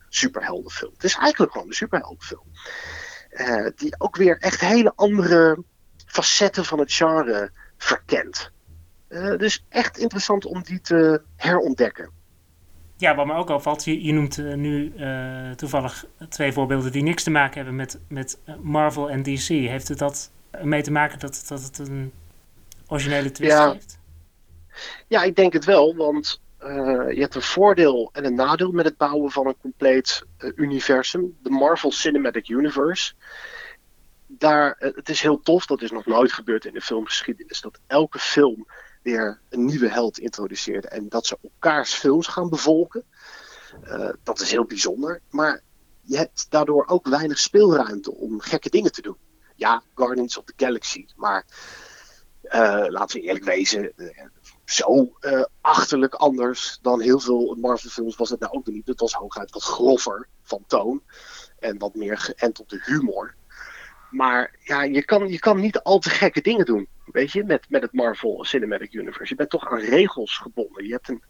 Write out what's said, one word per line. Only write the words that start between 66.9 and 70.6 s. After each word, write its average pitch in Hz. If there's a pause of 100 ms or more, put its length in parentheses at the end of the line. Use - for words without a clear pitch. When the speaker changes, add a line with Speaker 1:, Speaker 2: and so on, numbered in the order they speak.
Speaker 1:
weet 139
je, 202
met, 170
met 139
het 120
Marvel 113
Cinematic 107
Universe. -
Je 131
bent 147
toch -
aan 117
regels 123
gebonden. 107